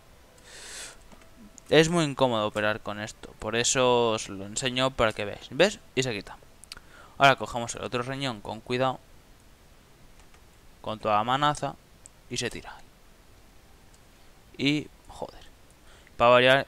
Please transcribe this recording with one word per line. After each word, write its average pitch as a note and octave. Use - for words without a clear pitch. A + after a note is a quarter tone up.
Es D#3
muy E3+
incómodo B2
operar G#2+
con G#2
esto, -
por A2
eso A#2+
os G#2+
lo G2
enseño B2+
para A2+
que G#2+
veáis. -
¿Ves? F3+
Y C3
se B2+
quita. -
Ahora C#3
cogemos A#2
el -
otro A#2+
riñón C3
con G#2+
cuidado, B2+
con G#2+
toda G#2+
la G#2
manaza, C#3+
y B2
se A#2+
tira. -
Y, C#3+
joder, -
para A#2+
variar, B2+